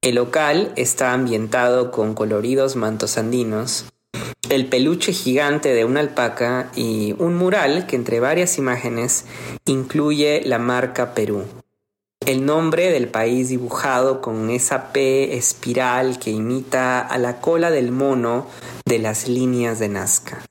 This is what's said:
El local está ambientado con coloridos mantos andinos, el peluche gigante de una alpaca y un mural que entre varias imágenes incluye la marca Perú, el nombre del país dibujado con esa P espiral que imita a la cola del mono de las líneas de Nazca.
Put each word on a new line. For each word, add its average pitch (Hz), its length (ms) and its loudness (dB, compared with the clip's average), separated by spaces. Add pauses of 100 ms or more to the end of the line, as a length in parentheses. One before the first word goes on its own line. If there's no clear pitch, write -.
El 127 140 2
local 151 600 2
está 127 360 0
ambientado 123 760 2
con 110 240 0
coloridos 117 600 0
mantos 110 440 -2
andinos, 113 640 -2 (640)
el 131 200 2
peluche 156 440 2
gigante 143 640 2
de 113 100 4
una 131 160 2
alpaca 127 760 -2
y 110 440 -2
un 175 180 2
mural 180 500 2
que 135 100 -2
entre 117 240 0
varias 170 360 2
imágenes 123 680 -2 (400)
incluye 147 800 2
la 123 120 2
marca 123 540 0
Perú, 104 320 -2 (800)
el 131 180 0
nombre 165 460 2
del 123 180 2
país 123 400 0
dibujado 131 720 0
con 110 300 -4
esa 127 420 -2
P 135 440 2
espiral 127 840 0
que 110 120 -6
imita 127 720 0
a - 180 -4
la 120 220 -2
cola 170 300 2
del 127 220 2
mono 127 540 0 (380)
de 120 140 2
las 110 300 -2
líneas 123 500 0
de 107 100 0
Nazca. - 640 -4